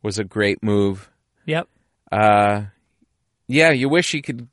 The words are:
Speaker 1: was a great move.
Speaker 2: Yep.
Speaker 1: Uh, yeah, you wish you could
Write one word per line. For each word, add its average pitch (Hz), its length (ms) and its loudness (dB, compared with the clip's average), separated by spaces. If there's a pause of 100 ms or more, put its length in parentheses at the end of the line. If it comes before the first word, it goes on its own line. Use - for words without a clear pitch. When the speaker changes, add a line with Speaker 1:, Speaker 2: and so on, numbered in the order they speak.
Speaker 1:
was 104 160 -6
a 110 40 -4
great 101 400 -4
move. 101 460 -2 (380)
Speaker 2:
Yep. 160 200 -4 (480)
Speaker 1:
Uh, 104 500 4 (800)
yeah, 156 240 2
you 135 180 0
wish 170 240 0
you 151 80 -6
could 120 320 -12